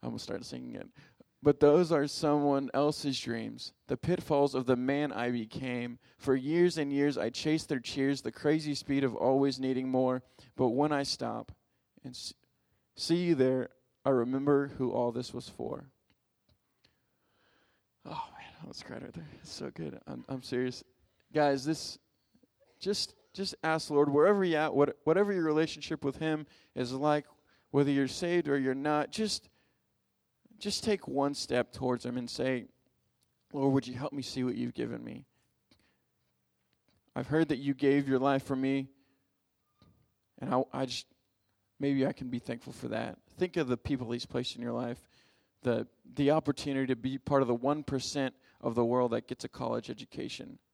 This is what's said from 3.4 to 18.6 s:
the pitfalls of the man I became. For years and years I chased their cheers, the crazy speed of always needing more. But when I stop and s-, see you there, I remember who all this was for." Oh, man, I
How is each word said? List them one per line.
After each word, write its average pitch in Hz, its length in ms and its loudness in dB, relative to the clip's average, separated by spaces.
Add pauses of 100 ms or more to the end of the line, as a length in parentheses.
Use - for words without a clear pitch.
the 131 100 -2
pitfalls 143 580 2
of 127 100 0
the 127 100 4
man 139 360 0
I 120 180 -2
became. 120 680 -6 (180)
For 135 180 2
years 160 420 2
and 143 140 -2
years 143 260 2
I 110 120 0
chased 156 400 -2
their 139 100 0
cheers, 135 420 0
the 117 100 -6
crazy 151 440 0
speed 139 280 0
of 123 120 0
always 135 440 2
needing 131 300 0
more. 127 340 0 (320)
But 131 140 4
when 143 220 2
I 143 120 0
stop 117 500 -6 (500)
and 127 100 -12
s-, - 200 -12 (600)
see 170 280 0
you 170 120 4
there, 131 340 2 (340)
I 139 60 2
remember 135 600 2
who 127 220 -2
all 120 200 0
this 123 220 -8
was 123 140 -10
for." 127 440 -10 (2250)
Oh, - 40 -16 (280)
man, - 200 -20
I - 40 -20